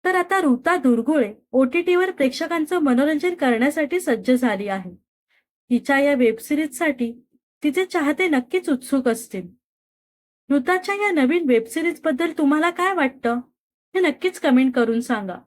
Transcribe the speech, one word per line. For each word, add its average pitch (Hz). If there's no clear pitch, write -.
तर 370
आता 359
ऋता 311
दुर्गुळे 240
ओटीटीवर 349
प्रेक्षकांचं 320
मनोरंजन 294
करण्यासाठी 285
सज्ज 254
झाली 214
आहे. 190
तिच्या 247
या 285
वेब 233
सिरीजसाठी 294
तिचे 302
चाहते 339
नक्कीच 330
उत्सुक 262
असतील. 202
ऋताच्या 370
या 415
नवीन 311
वेब 226
सिरीजबद्दल 320
तुम्हाला 311
काय 359
वाटतं, 262
हे 381
नक्कीच 359
कमेंट 262
करून 233
सांगा. 208